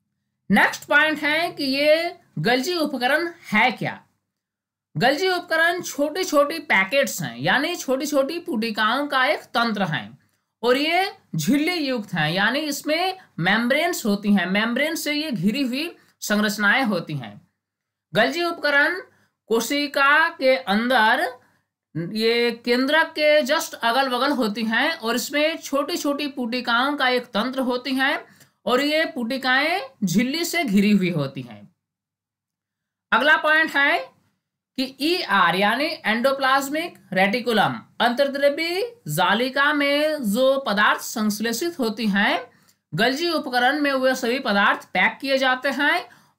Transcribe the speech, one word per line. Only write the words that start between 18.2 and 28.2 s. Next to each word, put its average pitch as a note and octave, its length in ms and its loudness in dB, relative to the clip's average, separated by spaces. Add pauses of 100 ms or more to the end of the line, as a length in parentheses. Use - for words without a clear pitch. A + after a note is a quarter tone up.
उपकरण D#4+ 560 0 (460)
कोशिका C#4+ 840 2
के C4+ 280 2
अंदर B3 840 2 (580)
ये A3+ 680 -2
केंद्रक C4+ 420 2
के D4+ 360 2
just D4+ 320 -2
अगल-बगल B3 560 0
होती A#3 320 -2
हैं A#3+ 320 0
और A#3 220 -4
इसमें D4 420 -2
छोटी-छोटी C#4+ 680 -4
पुटिकाओं B3 720 -2
का C4+ 120 0
एक B3 160 0
तंत्र B3+ 360 -4
होती B3+ 340 -2
हैं C4+ 300 -2 (420)